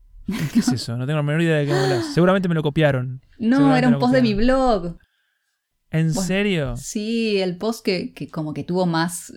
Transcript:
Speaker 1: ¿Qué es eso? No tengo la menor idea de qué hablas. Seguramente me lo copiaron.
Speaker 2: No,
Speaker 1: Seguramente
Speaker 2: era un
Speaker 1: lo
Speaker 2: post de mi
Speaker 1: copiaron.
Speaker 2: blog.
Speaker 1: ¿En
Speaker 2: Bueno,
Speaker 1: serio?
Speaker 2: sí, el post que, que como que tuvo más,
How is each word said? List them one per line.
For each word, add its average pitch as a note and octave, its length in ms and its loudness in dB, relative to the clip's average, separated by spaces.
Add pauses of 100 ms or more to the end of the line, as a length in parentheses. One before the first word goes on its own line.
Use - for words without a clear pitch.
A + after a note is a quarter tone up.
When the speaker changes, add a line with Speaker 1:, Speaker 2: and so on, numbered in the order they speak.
(540)
Speaker 1:
¿Qué A#3 60 2
es - 120 0
eso? A#2 260 -4
No B2+ 100 -4
tengo D#3 100 -2
la D3 60 -2
menor D3 180 0
idea D#3+ 160 2
de D3 80 0
qué C#3+ 80 -2
hablas. - 400 -2
Seguramente F#3 340 4
me F3 60 0
lo D#3+ 80 -2
copiaron. C3+ 600 0 (180)
Speaker 2:
No, A#3 180 2
Speaker 1:
Seguramente C4+ 220 4
Speaker 2:
era B3 80 2
un A#3+ 60 6
Speaker 1:
lo A3+ 60 0
Speaker 2:
post B3 140 2
de C4 80 4
mi A3+ 120 2
Speaker 1:
copiaron. B3 500 2
Speaker 2:
blog. E3+ 140 -8 (920)
Speaker 1:
¿En D#3+ 240 0
Speaker 2:
Bueno, F#3+ 140 0
Speaker 1:
serio? F3+ 500 -2
Speaker 2:
sí, G#3+ 640 -2
el F3+ 160 -4
post A3 260 -6
que, F#3+ 300 -4
que - 160 -12
como D3+ 240 -8
que C#3+ 100 -8
tuvo F3+ 220 -2
más, E3+ 520 -2